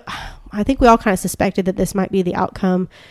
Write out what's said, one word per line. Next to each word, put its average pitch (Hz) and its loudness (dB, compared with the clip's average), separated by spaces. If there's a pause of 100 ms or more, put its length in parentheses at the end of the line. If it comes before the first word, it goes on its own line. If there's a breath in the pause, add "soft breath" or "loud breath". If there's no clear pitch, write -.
(520 loud breath)
I 208 -4
think 269 0
we 262 6
all 226 8
kinda 196 0
suspected 190 -2
that 185 -2
this 185 -2
might 196 -2
be 190 2
the 175 -2
outcome, 185 -2 (220 soft breath)